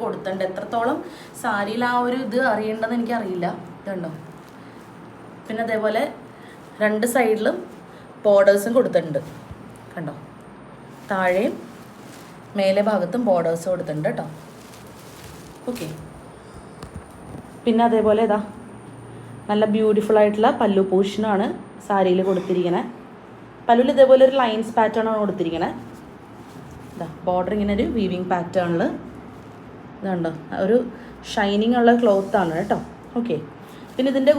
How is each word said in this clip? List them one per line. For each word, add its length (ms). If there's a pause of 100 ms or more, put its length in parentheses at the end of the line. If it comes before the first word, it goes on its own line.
കൊടുത്തിട്ടുണ്ട്. 440
എത്രത്തോളം 500 (440)
സാരിയിൽ 480
ആ 40 (140)
ഒരു 180
ഇത് 140 (140)
അറിയേണ്ടതെന്ന് 460
എനിക്കറിയില്ല. 480 (360)
ഇതുണ്ടോ, 280 (1400)
പിന്നെ 200
അതേപോലെ 360 (800)
രണ്ട് 300
സൈഡിലും 440 (680)
ബോർഡേഴ്സും 520
കൊടുത്തിട്ടുണ്ട്. 420 (760)
കണ്ടോ, 180 (1000)
താഴെയും 420 (1040)
മേലെ 300
ഭാഗത്തും 400
ബോർഡേഴ്സ് 440
കൊടുത്തിട്ടുണ്ട് 360
കേട്ടോ. 160 (1500)
ഓക്കെ, 160 (1800)
പിന്നെ 240
അതേപോലെ 400
ഇതാ 100 (1120)
നല്ല 120 (140)
ബ്യൂട്ടിഫുൾ 440
ആയിട്ടുള്ള 300 (120)
പല്ലു 280
പോർഷനാണ് 560 (400)
സാരിയിൽ 420
കൊടുത്തിരിക്കണേ. 540 (840)
പല്ലുവിൽ 280
ഇതേപോലെ 320
ഒരു 120
ലൈൻസ് 380
പാറ്റേൺ 340
ആണ് 120
കൊടുത്തിരിക്കണേ. 460 (1300)
ഇതാ 120 (200)
ബോർഡർ 300
ഇങ്ങനെ 200
ഒരു 80 (120)
വീവിങ് 340
പാറ്റേണിൽ 500 (1200)
ഇതുണ്ടോ, 300 (320)
ഒരു 140 (560)
ഷൈനിങ് 480
ഉള്ള 100 (100)
ക്ലോത്ത് 400
ആണ് 160
കേട്ടോ. 220 (400)
ഓക്കെ, 180 (580)
പിന്നെ 180
ഇതിൻ്റെ 260